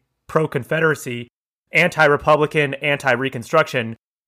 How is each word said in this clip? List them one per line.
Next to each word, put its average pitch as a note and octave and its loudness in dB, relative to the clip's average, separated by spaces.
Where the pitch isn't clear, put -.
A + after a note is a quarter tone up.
pro-Confederacy, D3 -2
anti-Republican, D3+ 2
anti-Reconstruction. C3+ -2